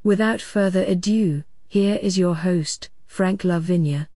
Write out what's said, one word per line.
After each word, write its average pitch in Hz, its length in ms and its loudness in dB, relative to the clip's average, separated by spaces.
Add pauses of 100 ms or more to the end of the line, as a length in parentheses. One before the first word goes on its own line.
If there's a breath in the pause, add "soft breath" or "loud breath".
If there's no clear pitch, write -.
Without 214 380 2
further 190 460 0
ado, 190 580 0 (240)
here 202 340 2
is 190 160 0
your 175 180 2
host, 170 540 -2 (160)
Frank 190 380 -2
Lavinia. 165 640 0 (120)